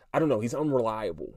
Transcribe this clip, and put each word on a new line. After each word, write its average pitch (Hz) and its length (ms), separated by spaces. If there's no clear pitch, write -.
I 135 40
don't 156 120
know, 113 100
he's 117 160
unreliable. 113 800